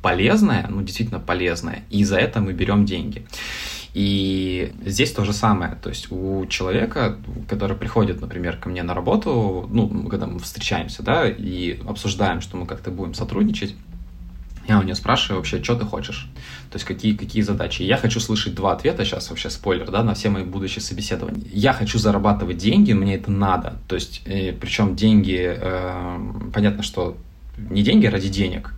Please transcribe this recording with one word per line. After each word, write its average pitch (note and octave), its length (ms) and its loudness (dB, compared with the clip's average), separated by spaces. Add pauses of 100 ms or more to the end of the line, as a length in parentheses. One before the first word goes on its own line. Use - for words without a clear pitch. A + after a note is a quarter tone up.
полезное, A#2 680 4
ну, G2+ 120 -2
действительно - 380 -4
полезное, F2 680 -2
и G2+ 140 4
за G2 140 4
это G#2+ 220 2
мы F#2+ 140 0
берем G2+ 320 4
деньги. D#2+ 400 -4 (680)
И F#2+ 800 0 (120)
здесь G2 280 0
то G#2 100 0
же G2+ 80 2
самое. G2+ 500 2
То F2 80 -8
есть - 220 -10
у F#2+ 360 -2
человека, G#2 720 0 (300)
который G2+ 300 -2
приходит, G2+ 420 0
например, F2 380 -6
ко - 100 -10
мне F2+ 160 -4
на F2 100 -2
работу, G2 760 0
ну, G#2+ 380 0
когда E2+ 180 -2
мы F2 120 -6
встречаемся, - 640 -6
да, C3 260 2
и F2+ 600 -4
обсуждаем, G2 540 -2
что - 160 -10
мы F2 80 -6
как-то - 260 -8
будем F2+ 220 -6
сотрудничать, G3+ 600 0 (960)
я G#2+ 120 6
у F#2+ 40 2
нее G2 120 -2
спрашиваю - 420 0
вообще, F2+ 240 -2
«Че A#2+ 140 0
ты G#2+ 100 -2
хочешь?» - 420 -8 (440)
То - 60 -10
есть - 80 -8
какие, G#2 300 0
какие G#2+ 280 -2
задачи? - 400 -2
Я F#2+ 140 4
хочу A#2+ 220 0
слышать G#2 360 -2
два F#2+ 180 2
ответа, D3+ 320 0
щас - 240 -4
вообще - 200 -6
спойлер, F2 420 -2
да, G#2 120 2
на A2 100 2
все - 160 0
мои F#2+ 140 0
будущие F#2 380 -4
собеседования. - 600 -4 (100)
Я D#3+ 200 4
хочу A2 260 0
зарабатывать G2+ 580 4
деньги, A2 360 8
мне G2 220 4
это - 160 -2
надо. G2 440 2 (120)
То F#2 80 -2
есть, - 300 -6
э, F#2+ 280 -2
причем G2 420 0
деньги, F#2 640 4
э, F2+ 960 -4
понятно, G2+ 300 2
что F2+ 320 -2 (420)
не G2+ 260 0
деньги F3+ 240 8
ради G2+ 220 2
денег F#2 480 -2